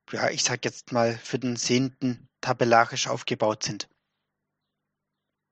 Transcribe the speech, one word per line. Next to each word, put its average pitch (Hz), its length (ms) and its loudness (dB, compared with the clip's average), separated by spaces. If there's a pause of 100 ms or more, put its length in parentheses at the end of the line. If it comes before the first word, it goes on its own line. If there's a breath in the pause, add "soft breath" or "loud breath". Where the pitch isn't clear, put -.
(120)
ja, 113 180 -2
ich - 140 -4
sag 123 220 -2
jetzt - 260 -8
mal, 117 260 2
für - 220 -6
den 123 160 -4
Sehenden 127 720 -2 (140)
tabellarisch 120 680 4
aufgebaut 120 560 -2
sind. - 240 -6 (1600)